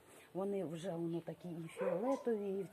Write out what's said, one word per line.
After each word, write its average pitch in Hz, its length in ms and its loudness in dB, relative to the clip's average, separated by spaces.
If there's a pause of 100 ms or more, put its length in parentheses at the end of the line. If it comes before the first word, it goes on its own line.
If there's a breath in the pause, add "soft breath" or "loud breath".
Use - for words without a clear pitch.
(340 loud breath)
Вони 196 320 0
вже, 165 260 -2
воно 170 280 0
такі 165 300 -6
і 165 180 -6
фіолетові, 202 920 2
і 196 40 0
в 170 100 -4